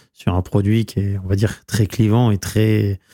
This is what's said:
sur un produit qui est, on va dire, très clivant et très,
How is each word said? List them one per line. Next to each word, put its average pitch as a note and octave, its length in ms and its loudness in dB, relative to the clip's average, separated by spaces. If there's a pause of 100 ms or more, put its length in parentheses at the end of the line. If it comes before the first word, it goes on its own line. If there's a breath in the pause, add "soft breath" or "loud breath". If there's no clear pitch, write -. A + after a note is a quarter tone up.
(120)
sur - 220 -4
un F2+ 80 0
produit G#2+ 440 0
qui - 140 -6
est, G2 240 -2
on F#2 40 -8
va G2 80 0
dire, G2+ 320 -2
très G#2+ 180 0
clivant A2+ 460 2
et G2 80 0
très, G#2+ 600 0 (140 soft breath)